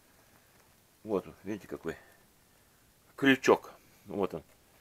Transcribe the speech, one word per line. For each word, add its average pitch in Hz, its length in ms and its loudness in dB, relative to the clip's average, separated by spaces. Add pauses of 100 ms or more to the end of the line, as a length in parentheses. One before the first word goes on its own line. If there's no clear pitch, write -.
(1040)
Вот 107 240 -2
он, 78 80 -18 (100)
видите, 98 220 -10
какой 76 300 -8 (1200)
крючок. 131 560 4 (340)
Вот 95 280 -4
он. 80 80 -10 (380)